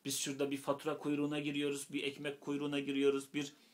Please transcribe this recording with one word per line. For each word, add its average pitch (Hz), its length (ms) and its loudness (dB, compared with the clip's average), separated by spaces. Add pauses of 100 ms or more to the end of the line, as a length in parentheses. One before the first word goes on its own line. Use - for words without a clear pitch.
Biz 135 140 -2
şurada 139 320 0
bir 139 60 0
fatura 147 420 0
kuyruğuna 147 420 0
giriyoruz, 143 520 -2
bir 139 120 -2
ekmek 143 360 -4
kuyruğuna 143 400 0
giriyoruz, 139 540 2
bir, 143 180 -2 (220)